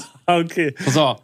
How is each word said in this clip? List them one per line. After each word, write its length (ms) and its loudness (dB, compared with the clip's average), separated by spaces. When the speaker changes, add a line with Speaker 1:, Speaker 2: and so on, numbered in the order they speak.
Speaker 1:
<laughs> 180 -20
Okay. 480 0
Speaker 2:
So. 360 2